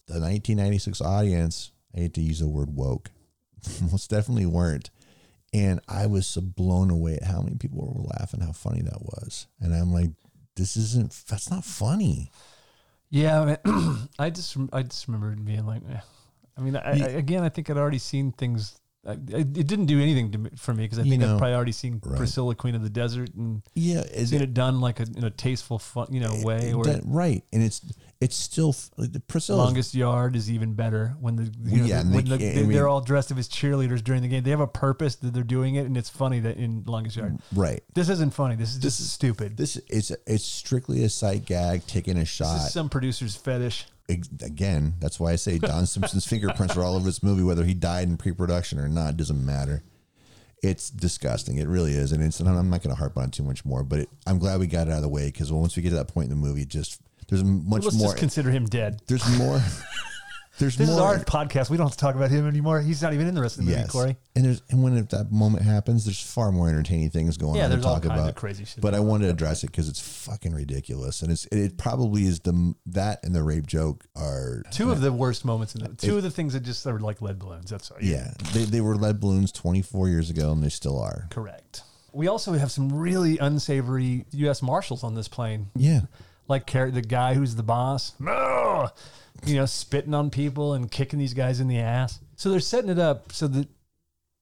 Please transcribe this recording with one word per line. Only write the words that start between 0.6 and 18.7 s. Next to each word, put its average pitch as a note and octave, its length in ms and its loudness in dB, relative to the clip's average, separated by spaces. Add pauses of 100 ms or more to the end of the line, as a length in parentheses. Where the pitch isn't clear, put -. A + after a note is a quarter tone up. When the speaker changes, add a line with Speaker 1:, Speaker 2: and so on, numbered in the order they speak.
Speaker 1:
audience, F2+ 720 0 (240)
I F2 60 -4
hate E2+ 140 -2
to E2 60 0
use D#2+ 180 0
the D#2 100 2
word C#2+ 260 -2
woke, C2 360 -4 (340)
<laughs> - 360 -10
most F2 280 0
definitely G#2+ 360 0
weren't. E2+ 440 0 (640)
And G2 340 2
I G2+ 200 -2
was G2 200 2
so - 140 -4
blown F#2 480 2
away E2 260 2
at - 80 -6
how F#2 180 -2
many - 140 -4
people - 300 -6 (100)
were - 140 -4 (100)
laughing, - 220 -6
how D#2+ 100 -2
funny - 300 -4
that - 200 -6
was. - 460 -12 (140)
And E2+ 120 2
I'm F2 200 4
like, F2 180 4 (460)
"This F#2+ 180 -2
isn't, A2+ 360 0 (180)
that's - 200 -6
not F#3 140 -4
funny." A2 640 -2 (800)
Speaker 2:
Yeah, D#3 320 4
I D#3 40 2
mean, D3+ 680 0
<clears throat> - 80 -18
I D3+ 120 0
just E3+ 240 -10
rem-, C3+ 180 -2
I C3 100 -2
just - 240 -10
remember G#2+ 240 -4
it G#2+ 140 -6
being G#2+ 200 -2
like, A2 240 -6
eh. B2+ 100 -8 (580)
I C3 40 -8
mean, C3+ 140 -2
I, - 200 -2
Speaker 1:
You C#3+ 100 2
Speaker 2:
I, - 40 -2
again, E3+ 340 -2
I D#3+ 60 0
think D#3 200 -6
I'd C#3+ 80 0
already C#3+ 220 0
seen C#3 340 -2
things. A#2 460 -4 (260)